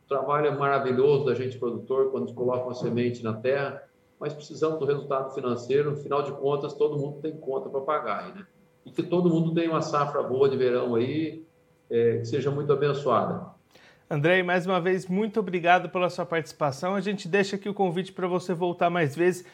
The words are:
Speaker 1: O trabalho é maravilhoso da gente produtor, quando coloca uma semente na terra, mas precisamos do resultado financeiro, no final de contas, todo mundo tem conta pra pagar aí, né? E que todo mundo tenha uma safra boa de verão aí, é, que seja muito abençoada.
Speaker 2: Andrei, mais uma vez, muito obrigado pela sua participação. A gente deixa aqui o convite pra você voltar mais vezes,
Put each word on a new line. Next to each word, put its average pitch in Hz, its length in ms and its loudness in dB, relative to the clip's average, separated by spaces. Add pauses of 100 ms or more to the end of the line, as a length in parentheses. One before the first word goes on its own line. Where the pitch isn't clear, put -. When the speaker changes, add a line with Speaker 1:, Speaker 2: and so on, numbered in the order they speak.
Speaker 1:
O - 40 -12
trabalho 143 380 0
é 135 100 0
maravilhoso 135 680 4
da 120 100 2
gente 127 240 -4
produtor, 127 540 0
quando 120 220 -4
coloca 123 320 -2
uma 123 80 -6
semente 120 500 -2
na 110 80 -4
terra, 135 500 -2 (360)
mas 147 140 -6
precisamos 156 460 -4
do 139 80 -4
resultado 139 480 -2
financeiro, 135 560 0
no 123 80 -2
final 139 240 -2
de - 100 -6
contas, 143 400 -2
todo 147 260 0
mundo 143 220 -6
tem 156 160 -6
conta 135 320 -6
pra 135 140 -4
pagar 110 420 -2
aí, 92 100 -14
né? 101 120 -18 (400)
E - 40 -20
que - 120 -2
todo 175 260 2
mundo 165 240 4
tenha 165 160 2
uma 156 140 0
safra 143 400 0
boa 131 260 4
de 131 80 0
verão 123 380 2
aí, 147 500 0 (460)
é, 117 280 4
que - 60 -4
seja 139 260 0
muito 113 220 2
abençoada. 123 840 0 (540)
Speaker 2:
Andrei, 165 340 4
mais 175 220 0
uma 185 160 2
vez, 185 260 0
muito 208 340 0
obrigado 180 500 2
pela 180 180 0
sua 175 160 -4
participação. 165 680 -2
A 202 60 -2
gente 196 280 -4
deixa 196 280 2
aqui 202 120 -8
o 196 60 -4
convite 185 380 0
pra 185 140 -4
você 175 280 -2
voltar 175 340 2
mais 170 280 2
vezes, 180 380 2